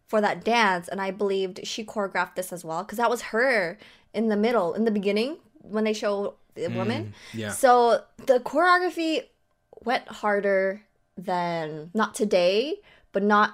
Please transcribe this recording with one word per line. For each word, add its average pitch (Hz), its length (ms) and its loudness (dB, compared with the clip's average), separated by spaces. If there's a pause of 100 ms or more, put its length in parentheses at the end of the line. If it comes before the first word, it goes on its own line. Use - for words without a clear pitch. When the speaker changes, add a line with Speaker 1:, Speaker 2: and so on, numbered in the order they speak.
Speaker 1:
for 214 140 2
that 180 240 -2
dance, 202 420 2
and 196 140 -6
I 190 80 -2
believed 196 560 -4
she 220 180 -8
choreographed 196 520 -4
this 180 180 -8
as 175 100 -12
well, 165 220 -6
'cause 208 120 -10
that 233 120 2
was 233 120 0 (120)
her 214 460 0 (340)
in 226 160 0
the 208 80 2
middle, 208 380 2
in 220 100 0
the 226 60 2
beginning, 208 460 -2 (240)
when 214 220 -4
they 214 100 0
show 202 420 -4 (180)
the - 160 -6
Speaker 2:
Mm, 117 60 -6
Speaker 1:
woman. 110 380 -4 (200)
Speaker 2:
yeah. 107 200 -6
Speaker 1:
So 240 500 4 (240)
the 254 120 4
choreography 339 880 0 (540)
went - 240 -2
harder 202 760 0 (340)
than, 170 800 -4
not 220 180 0
today, 208 680 2 (320)
but 196 100 0
not 208 300 4